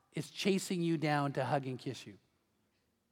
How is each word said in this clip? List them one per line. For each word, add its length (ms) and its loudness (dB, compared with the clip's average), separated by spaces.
is 140 -6
chasing 500 0
you 160 2
down 360 2
to 120 0
hug 220 0
and 100 -4
kiss 300 -10
you. 60 -14